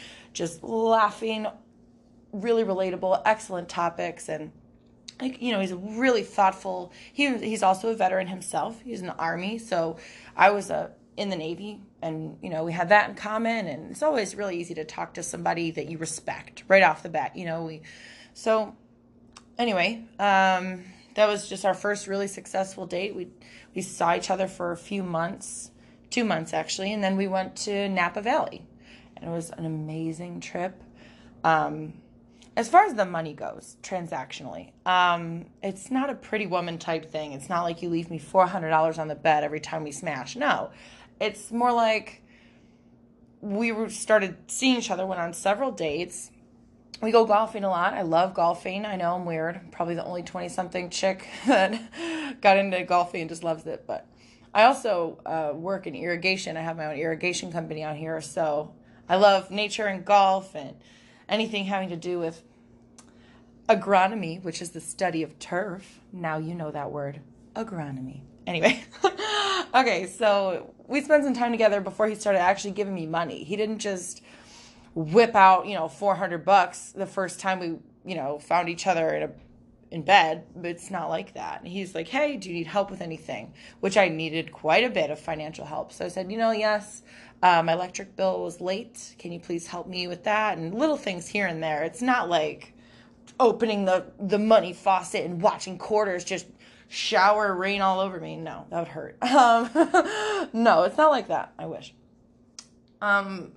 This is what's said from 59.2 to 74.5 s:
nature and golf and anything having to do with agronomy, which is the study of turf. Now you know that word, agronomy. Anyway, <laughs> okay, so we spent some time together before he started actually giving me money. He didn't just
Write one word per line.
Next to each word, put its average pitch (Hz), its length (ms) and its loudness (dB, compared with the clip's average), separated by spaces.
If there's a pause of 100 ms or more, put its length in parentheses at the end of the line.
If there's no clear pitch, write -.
nature 208 360 -2
and 190 180 -4
golf 190 500 4
and - 220 -12 (520)
anything 214 380 -2
having 190 240 -2
to 175 60 -8
do 175 220 -4
with 165 240 -6 (1300)
agronomy, 190 760 2
which 175 200 -8
is 170 80 -10
the 160 100 -12
study 165 420 -2
of 151 160 -10
turf. 190 600 -8 (120)
Now 160 260 -4
you 160 160 -6
know 160 160 -8
that 143 200 -8
word, 143 300 -8 (340)
agronomy. 147 680 -8 (240)
Anyway, 180 380 2 (440)
<laughs> 392 460 -2
okay, 226 320 4
so 196 640 0 (140)
we 285 160 0
spent 294 220 6
some 262 100 0
time 240 180 0
together 214 280 4
before 196 260 0
he 214 80 0
started 202 260 2
actually 196 300 2
giving 196 240 -4
me 165 120 -4
money. 165 380 -4
He 180 120 -6
didn't 214 240 -2
just 190 420 -6 (720)